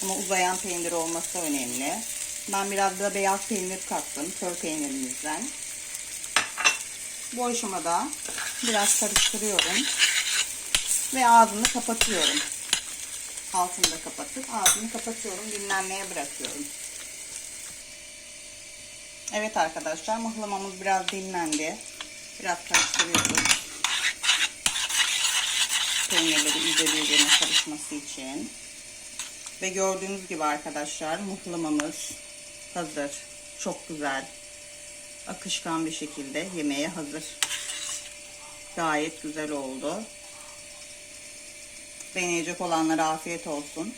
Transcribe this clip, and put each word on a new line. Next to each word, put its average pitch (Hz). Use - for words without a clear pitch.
Ama 190
uzayan 185
peynir 175
olması 165
önemli. 139
Ben 196
biraz 196
da 202
beyaz 196
peynir 185
kattım, 165
kör 175
peynirimizden. 202
Bu 240
aşamada 196
biraz 214
karıştırıyorum 202
ve 254
ağzını 220
kapatıyorum. 226
Altını 180
da 165
kapatıp -
ağzını 208
kapatıyorum, 220
dinlenmeye 196
bırakıyorum. -
Evet 214
arkadaşlar, 165
mıhlamamız 202
biraz 185
dinlendi. 170
Biraz 180
karıştırıyoruz. -
Peynirleri 156
iyice 165
birbirine 151
karışması -
için. 139
Ve 190
gördüğünüz 190
gibi 156
arkadaşlar, 151
mıhlamamız 170
hazır. 151
Çok -
güzel, 143
akışkan 170
bir 156
şekilde 151
yemeğe 147
hazır. 156
Gayet 156
güzel 151
oldu. 143
Deneyecek 175
olanlara 160
afiyet 165
olsun. 160